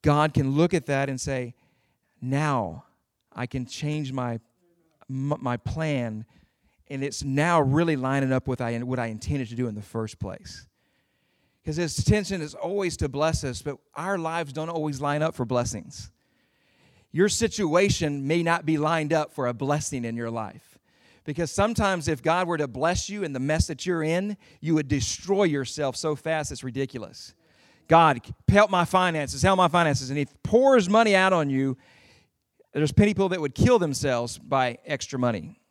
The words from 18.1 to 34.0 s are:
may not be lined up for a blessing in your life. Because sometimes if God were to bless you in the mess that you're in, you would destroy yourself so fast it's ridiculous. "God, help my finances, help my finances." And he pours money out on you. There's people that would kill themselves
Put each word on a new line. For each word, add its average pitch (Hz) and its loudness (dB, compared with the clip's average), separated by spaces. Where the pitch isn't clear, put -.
may 170 2
not 170 0
be 156 2
lined 156 0
up 156 0
for 131 -2
a 123 -2
blessing 139 -2
in 117 -6
your 117 -4
life. - -10
Because 156 -4
sometimes 202 0
if 151 -2
God 170 2
were 170 -2
to 147 -2
bless 156 -2
you 202 -6
in 151 -6
the 127 -4
mess 151 0
that 147 -8
you're 170 -2
in, 185 -2
you 156 0
would 147 0
destroy 165 0
yourself 143 -2
so 151 -4
fast 156 -4
it's 131 -12
ridiculous. 127 -8
"God, 160 6
help 202 6
my 180 2
finances, 156 0
help 190 6
my 180 6
finances." 143 2
And 139 -4
he 143 0
pours 247 6
money 214 6
out 190 4
on 156 2
you. 135 0
There's 147 0
people 196 4
that 180 -2
would 143 -4
kill 247 6
themselves 131 -2